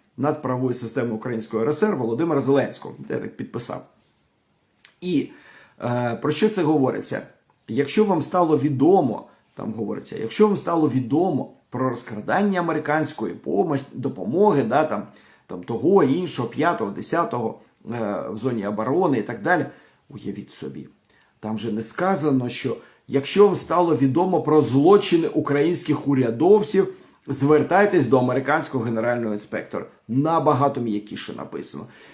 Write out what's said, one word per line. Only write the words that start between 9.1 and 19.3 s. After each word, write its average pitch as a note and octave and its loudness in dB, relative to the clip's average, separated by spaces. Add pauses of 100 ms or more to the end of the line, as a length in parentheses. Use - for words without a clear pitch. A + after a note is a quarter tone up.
там - -10
говориться, G#2 -8
якщо G#3 2
вам G3 2
стало D#3 0
відомо C3 0 (160)
про C3 -2
розкрадання C#3+ -2
американської D3+ -2
помощ-, C#3+ -2 (100)
допомоги, C#3 0
да, B2+ 0
там, G#2+ -4 (440)
там F2+ -14
того, D3+ 4
іншого, C#3 -2
п'ятого, B2+ -2
десятого, A#2 -4 (260)
е, G#2 -6
в A2 -8
зоні A2 -4
оборони C3 0
і G#2+ -2
так G#2+ -8